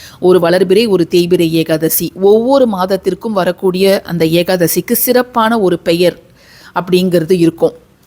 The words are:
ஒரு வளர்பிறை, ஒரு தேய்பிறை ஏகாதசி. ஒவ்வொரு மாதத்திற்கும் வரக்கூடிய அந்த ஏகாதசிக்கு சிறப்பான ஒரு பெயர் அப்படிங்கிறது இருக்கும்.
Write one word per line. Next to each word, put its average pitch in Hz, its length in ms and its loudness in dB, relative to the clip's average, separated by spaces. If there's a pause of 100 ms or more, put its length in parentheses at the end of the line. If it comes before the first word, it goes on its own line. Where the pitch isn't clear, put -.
(200)
ஒரு 185 180 4
வளர்பிறை, 185 500 2
ஒரு 180 220 0
தேய்பிறை 175 400 0
ஏகாதசி. 160 640 -2
ஒவ்வொரு 226 540 2
மாதத்திற்கும் 190 640 -4
வரக்கூடிய 190 720 0
அந்த 170 200 -4
ஏகாதசிக்கு 175 680 -2
சிறப்பான 233 680 0
ஒரு 180 180 0
பெயர் 175 420 0 (540)
அப்படிங்கிறது 175 580 0
இருக்கும். 170 400 0 (340)